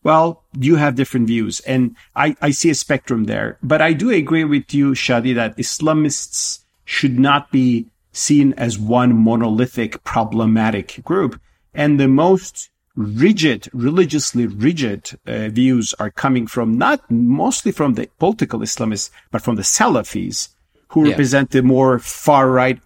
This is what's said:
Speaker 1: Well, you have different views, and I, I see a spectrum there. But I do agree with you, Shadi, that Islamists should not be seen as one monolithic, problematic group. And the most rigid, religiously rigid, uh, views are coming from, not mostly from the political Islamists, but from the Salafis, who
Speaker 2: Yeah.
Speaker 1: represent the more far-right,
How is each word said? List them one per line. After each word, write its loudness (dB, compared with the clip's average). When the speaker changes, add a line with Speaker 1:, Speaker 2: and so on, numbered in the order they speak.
Speaker 1:
Well, 2
you 2
have 2
different -2
views, -4
and -2
I, 0
I 2
see 0
a 2
spectrum -2
there. -4
But 0
I 2
do -2
agree 0
with -2
you, 2
Shadi, 0
that -4
Islamists -4
should -2
not 2
be 2
seen 2
as -4
one 2
monolithic, 0
problematic -2
group. -2
And 0
the 2
most 2
rigid, 2
religiously 0
rigid, -4
uh, -6
views 2
are -6
coming -2
from, -2
not -2
mostly 0
from -2
the -6
political -2
Islamists, -6
but -4
from -2
the -4
Salafis, -2
who 2
Speaker 2:
Yeah. 4
Speaker 1:
represent 0
the 2
more 4
far-right, 2